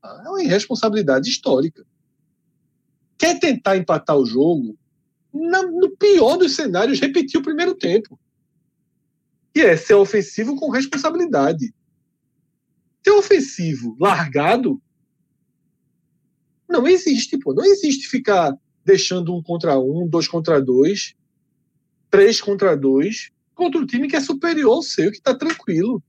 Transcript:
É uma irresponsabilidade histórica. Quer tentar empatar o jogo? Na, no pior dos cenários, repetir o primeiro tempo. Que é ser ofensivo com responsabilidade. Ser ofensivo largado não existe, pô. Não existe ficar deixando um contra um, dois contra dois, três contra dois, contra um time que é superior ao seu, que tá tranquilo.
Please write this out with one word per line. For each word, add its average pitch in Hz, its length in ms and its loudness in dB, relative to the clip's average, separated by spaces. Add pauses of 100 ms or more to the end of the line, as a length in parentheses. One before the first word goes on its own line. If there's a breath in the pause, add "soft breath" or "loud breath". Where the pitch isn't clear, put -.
É - 260 -18
uma 381 140 -4
irresponsabilidade 202 840 0
histórica. 143 560 -2 (1300)
Quer 330 220 0
tentar 220 380 0
empatar 160 400 0
o 131 80 2
jogo? 127 500 -2 (560)
Na, 339 320 -2
no 370 340 -2
pior 349 400 4
dos 349 180 2
cenários, 214 440 -2
repetir 285 400 -2
o 277 40 -6
primeiro 339 320 -2
tempo. 247 440 -4 (1300)
Que 302 80 0
é 180 160 6
ser - 160 0
ofensivo 214 600 0
com 285 160 -6
responsabilidade. 269 1000 -2 (1300)
Ser 392 80 4
ofensivo 165 880 0
largado 170 840 0 (1900)
não 294 200 0
existe, 330 500 0
pô. - 160 -4
Não 269 120 0
existe 311 420 2
ficar 175 500 0 (260)
deixando 180 520 0
um 165 80 -8
contra 165 360 -2
um, 151 280 -2
dois 165 200 -2
contra 160 320 0
dois, 135 540 0 (960)
três 202 320 6
contra 196 340 0
dois, 139 540 0 (260)
contra 349 240 -2
um 269 60 -2
time 262 220 -2
que 277 80 -4
é 285 60 0
superior 285 540 0
ao 330 80 -4
seu, - 280 -2
que - 100 -16
tá 247 140 0
tranquilo. 226 720 -4